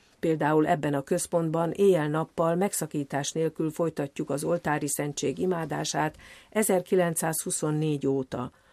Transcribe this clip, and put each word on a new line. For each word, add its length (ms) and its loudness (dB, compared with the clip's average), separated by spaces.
Például 460 2
ebben 280 0
a 80 0
központban 680 0
éjjel-nappal 840 2
megszakítás 800 -2
nélkül 380 -2
folytatjuk 600 -4
az 140 -2
oltári 440 0
szentség 500 -4
imádását 800 -2
ezerkilencszázhuszonnégy 1600 0
óta. 460 -2